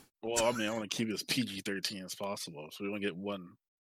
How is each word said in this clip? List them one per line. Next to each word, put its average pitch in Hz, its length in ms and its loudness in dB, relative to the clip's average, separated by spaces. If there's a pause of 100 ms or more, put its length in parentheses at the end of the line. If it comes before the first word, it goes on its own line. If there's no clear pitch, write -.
(240)
well, 113 220 4
I 117 80 8
mean, 110 160 2
I - 40 2
wanna 110 140 -2
keep 113 220 2
it 104 40 2
as 95 100 0
P - 200 2
G 98 180 -2
thirteen 202 440 -2
as 180 100 -6
possible, 101 560 -4
so - 140 -8
we 98 40 2
only 104 120 -2
get 98 160 0
one. 98 280 -4 (400)